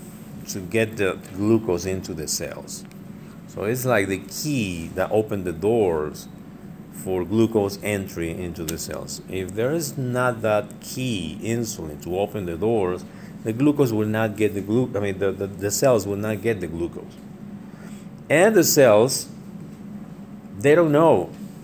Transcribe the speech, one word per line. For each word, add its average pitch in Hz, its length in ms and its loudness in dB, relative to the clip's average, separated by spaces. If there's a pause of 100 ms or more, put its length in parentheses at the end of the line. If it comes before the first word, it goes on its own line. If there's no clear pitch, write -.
(480)
to - 100 -8
get 107 380 0
the 92 240 0 (160)
glucose 104 480 2
into 95 280 -4
the 76 140 -6
cells. - 580 -8 (600)
So 92 200 -6
it's 123 180 -2
like 107 240 4
the 95 100 0
key 95 760 -4
that 92 160 0
opened 107 320 0
the 90 80 -4
doors 82 720 0 (680)
for 92 320 -4
glucose 104 580 2
entry 95 480 -2
into 87 320 -6
the 78 160 -4
cells. 71 500 -8
If 92 260 -6
there 117 180 0
is 160 260 -4
not 123 440 0
that 107 380 0
key, 104 640 -4
insulin, 101 640 -4
to 85 120 -4
open 101 300 -2
the 85 80 -4
doors, 95 500 0 (380)
the 110 100 -2
glucose 143 380 4
will 107 160 2
not 107 300 0
get 104 180 2
the 101 60 -2
glu-, 107 340 2
I 101 60 0
mean, 101 180 -2
the, 98 140 2
the, 98 160 -4
the 101 240 -4
cells 120 340 4
will 101 100 -2
not 104 260 -4
get 110 180 0
the 87 80 -6
glucose. 82 480 -8 (1120)
And 185 240 8
the 180 80 8
cells, 127 680 8 (1300)
they 135 200 6
don't 165 160 6
know 143 380 6 (340)